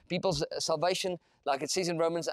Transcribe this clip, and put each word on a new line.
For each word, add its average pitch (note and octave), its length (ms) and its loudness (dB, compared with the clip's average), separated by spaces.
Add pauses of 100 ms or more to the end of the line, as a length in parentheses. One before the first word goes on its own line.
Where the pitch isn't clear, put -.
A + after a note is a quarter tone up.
People's F3 380 0 (140)
salvation, F3 580 0 (280)
like C#3 180 0
it D3 80 -4
says E3 160 0
in E3+ 100 0
Romans E3 360 2